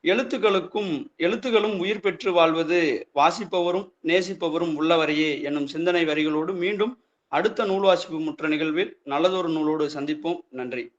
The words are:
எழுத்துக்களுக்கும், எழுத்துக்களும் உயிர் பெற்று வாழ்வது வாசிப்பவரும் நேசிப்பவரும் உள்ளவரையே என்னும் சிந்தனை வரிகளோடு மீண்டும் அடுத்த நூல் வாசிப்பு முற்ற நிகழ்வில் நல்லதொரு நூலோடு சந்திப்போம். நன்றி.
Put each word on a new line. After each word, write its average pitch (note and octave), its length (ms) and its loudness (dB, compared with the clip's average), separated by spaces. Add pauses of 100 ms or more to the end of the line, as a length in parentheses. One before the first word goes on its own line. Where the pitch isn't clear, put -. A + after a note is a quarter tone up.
எழுத்துக்களுக்கும், G3+ 880 0 (260)
எழுத்துக்களும் G#3+ 640 0
உயிர் G3+ 220 -2
பெற்று F#3+ 300 -2
வாழ்வது E3 480 4 (360)
வாசிப்பவரும் F3 720 0 (160)
நேசிப்பவரும் E3+ 720 0
உள்ளவரையே D#3 560 2 (100)
என்னும் C#3+ 260 -4
சிந்தனை E3+ 380 0
வரிகளோடு D#3 480 0
மீண்டும் G3+ 400 -2 (380)
அடுத்த G3 340 0
நூல் G3 200 0
வாசிப்பு F3 340 2
முற்ற D#3 280 -4
நிகழ்வில் D#3 420 0 (140)
நல்லதொரு E3+ 460 0
நூலோடு D#3 400 0
சந்திப்போம். D3+ 500 -4 (100)
நன்றி. B2 340 -8 (160)